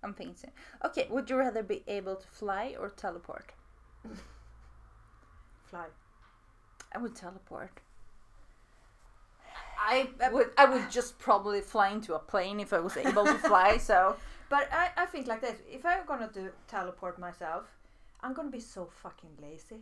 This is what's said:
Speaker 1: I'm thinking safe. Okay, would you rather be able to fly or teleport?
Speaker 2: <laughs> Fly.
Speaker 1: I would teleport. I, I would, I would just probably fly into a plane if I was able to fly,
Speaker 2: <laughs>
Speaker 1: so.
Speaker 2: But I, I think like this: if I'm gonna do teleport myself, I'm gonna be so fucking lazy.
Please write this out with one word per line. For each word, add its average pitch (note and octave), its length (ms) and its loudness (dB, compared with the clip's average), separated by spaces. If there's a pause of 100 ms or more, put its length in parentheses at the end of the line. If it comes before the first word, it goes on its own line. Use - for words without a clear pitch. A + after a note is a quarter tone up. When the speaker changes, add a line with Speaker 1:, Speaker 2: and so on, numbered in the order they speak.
Speaker 1:
I'm G3+ 120 -8
thinking F3+ 220 -14
safe. - 140 -20 (340)
Okay, - 240 0
would B3 220 -4
you C4 60 2
rather A#3+ 260 2
be - 240 -4
able F#3+ 300 -6
to F#3+ 100 -16
fly G#3 520 -6
or G3 120 -8
teleport? - 640 -12 (520)
Speaker 2:
<laughs> A3 60 -14 (1600)
Fly. F3 160 -12 (1080)
Speaker 1:
I - 40 -8
would A#3+ 160 -8
teleport. - 680 -14 (2000)
I, C4 260 2 (120)
I B3+ 60 2
would, A#3+ 300 4
I C#4 80 12
would B3+ 260 2
just - 260 -4
probably G3+ 420 2
fly G3 280 2
into G#3+ 260 -4
a - 40 -4
plane G3+ 420 -2
if G3 120 -4
I F#3 60 2
was F3 180 -2
able G#3 280 4
to - 100 6
fly, G#3 440 6
Speaker 2:
<laughs> - 120 -2
Speaker 1:
so. F#3+ 260 6 (320)
Speaker 2:
But C#4+ 220 2
I, F4 260 2
I F4+ 100 0
think D4+ 200 -8
like A3+ 140 -4
this: A#3 160 -6 (120)
if C4 180 -14
I'm F4+ 200 2
gonna B3+ 260 -6
do F#3+ 180 -10 (180)
teleport F3+ 500 -8
myself, F3 460 -8 (580)
I'm C4 120 -8
gonna D4 160 -8
be A3+ 100 -10
so - 240 -12 (180)
fucking E3+ 280 -18 (100)
lazy. D#3 420 -18